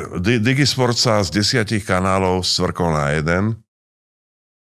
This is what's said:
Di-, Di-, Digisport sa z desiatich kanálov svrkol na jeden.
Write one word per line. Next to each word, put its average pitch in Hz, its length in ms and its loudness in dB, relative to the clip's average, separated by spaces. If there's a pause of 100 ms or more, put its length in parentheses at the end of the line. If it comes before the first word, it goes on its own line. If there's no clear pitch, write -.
(160)
Di-, 107 220 2
Di-, - 60 0
Digisport 131 500 2
sa 113 260 2
z 92 140 -2
desiatich 107 480 0
kanálov 92 580 0
svrkol 90 480 0
na 73 220 0
jeden. 87 480 0 (1040)